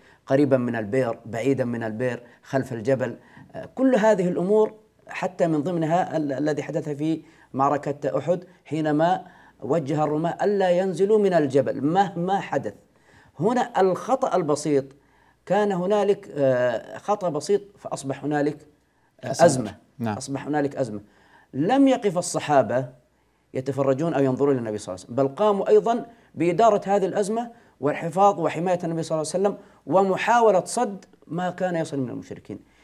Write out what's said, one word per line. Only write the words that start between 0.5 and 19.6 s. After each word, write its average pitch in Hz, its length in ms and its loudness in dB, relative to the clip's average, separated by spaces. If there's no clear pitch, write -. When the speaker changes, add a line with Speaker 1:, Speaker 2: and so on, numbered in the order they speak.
Speaker 1:
من 120 180 -2
البئر، 113 500 -2
بعيدا 120 400 -2
من 120 180 -6
البئر، 117 380 -6
خلف 135 300 -4
الجبل، 117 440 -2
آه، - 200 -12
كل 262 200 2
هذه 202 320 4
الأمور، 202 460 2
حتى 185 400 -2
من 151 160 0
ضمنها 165 540 0
ال-، 147 140 -4
الذي 143 320 -2
حدث 151 260 -6
في 156 320 -4
معركة 139 640 -2
أحد 147 260 -2
حينما 156 600 0
وجه 147 420 -2
الرماة 151 400 -2
ألا 190 260 2
ينزلوا 190 500 2
من 196 140 2
الجبل 131 500 2
مهما 180 560 0
حدث. - 340 -6
هنا 220 420 0
الخطأ 190 540 0
البسيط 147 500 0
كان 208 260 0
هنالك، 196 640 0
آه، 123 640 0
خطأ 202 320 -2
بسيط 151 320 0
فأصبح - 460 -10
هنالك، 147 340 -2
آه، 117 80 -6
Speaker 2:
أزمة. 151 140 4
Speaker 1:
أزمة. 131 300 2